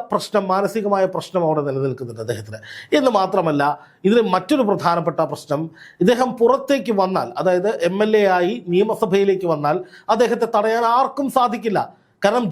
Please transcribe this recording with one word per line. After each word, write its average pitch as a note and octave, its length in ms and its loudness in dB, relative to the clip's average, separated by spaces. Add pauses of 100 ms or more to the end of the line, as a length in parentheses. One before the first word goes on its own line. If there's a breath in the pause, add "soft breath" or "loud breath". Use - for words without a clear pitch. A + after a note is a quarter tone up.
(100)
പ്രശ്നം, G3 420 -2
മാനസികമായ G3+ 520 0 (100)
പ്രശ്നം F3 320 -4
അവിടെ D3+ 220 0
നിലനിൽക്കുന്നുണ്ട് C3 580 -6
അദ്ദേഹത്തിന്. G#2+ 340 -8 (380 loud breath)
എന്ന് C4 200 2
മാത്രമല്ല, F3 440 0 (440 loud breath)
ഇതിന് A3 180 4 (100)
മറ്റൊരു B3 360 0
പ്രധാനപ്പെട്ട E3+ 500 0 (120)
പ്രശ്നം, D3 300 -6 (420 loud breath)
ഇദ്ദേഹം A#3+ 260 4 (120)
പുറത്തേക്ക് B3+ 600 2
വന്നാൽ, F3+ 260 -2 (120)
അതായത് F3+ 300 0 (200)
എം F#3+ 160 -2
എൽ G#3+ 160 2
എ - 20 4 (140)
ആയി F3+ 160 0 (180)
നിയമസഭയിലേക്ക് G3 840 2
വന്നാൽ D3 220 0 (380 loud breath)
അദ്ദേഹത്തെ A3+ 420 2
തടയാൻ A3+ 300 0 (120)
ആർക്കും C4+ 300 -2 (120)
സാധിക്കില്ല. G#3+ 400 0 (420 soft breath)
കാരണം A3+ 300 2